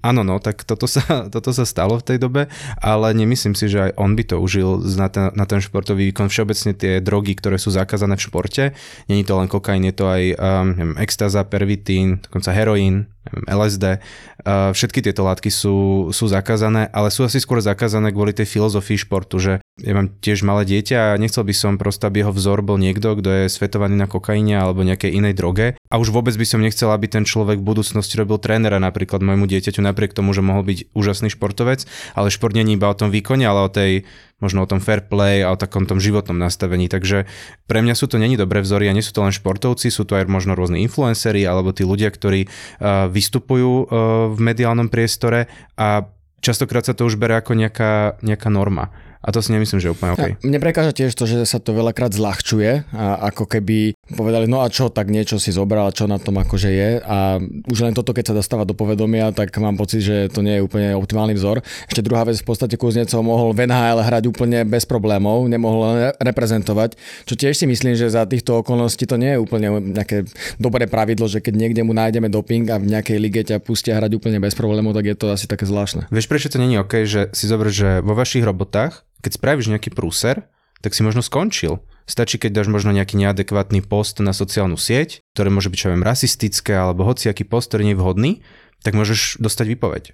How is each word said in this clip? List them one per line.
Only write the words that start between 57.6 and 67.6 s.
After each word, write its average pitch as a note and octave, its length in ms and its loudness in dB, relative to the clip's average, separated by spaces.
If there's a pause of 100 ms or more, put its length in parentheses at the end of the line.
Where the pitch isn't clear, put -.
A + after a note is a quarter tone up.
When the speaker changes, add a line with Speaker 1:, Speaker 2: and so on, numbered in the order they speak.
Speaker 2:
už A#2+ 140 0
len A#2 100 2
toto, A2+ 240 -2
keď A#2 160 -2
sa G#2 60 2
dostáva G#2+ 260 -2
do G2 80 -2
povedomia, A2 640 0
tak G#2 220 -2
mám G#2 180 0
pocit, G#2 240 -2
že G#2 160 0 (160)
to G#2+ 80 -2
nie G#2 160 2
je G2 80 2
úplne G2+ 320 0
optimálny G#2+ 400 0
vzor. G2+ 240 0 (320)
Ešte - 80 0
druhá A#2 240 0
vec, A2+ 160 0
v - 80 -8
podstate A2+ 320 -2
Kuznecov A#2 400 0
mohol A2+ 320 2
v B2 160 2
N B2 60 2
H B2 160 2
L A#2 100 4
hrať A2+ 320 2
úplne A#2+ 320 0
bez A#2 220 0
problémov, G#2 580 2
nemohol A#2 400 0
len A2+ 120 2 (120)
re-, C#3 160 -2
reprezentovať, A2 720 0 (300)
čo B2 100 -4
tiež C#3+ 220 0
si E3 100 0